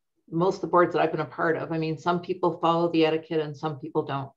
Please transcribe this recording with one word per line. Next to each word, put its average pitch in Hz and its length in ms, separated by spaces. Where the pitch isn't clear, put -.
most 185 220
of - 60
the 180 40
boards 175 260
that 151 80
I've 160 120
been 156 80
a 147 60
part 170 300
of, 151 160
I 160 60
mean, 160 180
some 175 240
people 180 380
follow 170 320
the 160 160
etiquette 156 340
and 147 160
some 156 220
people 156 240
don't. 139 340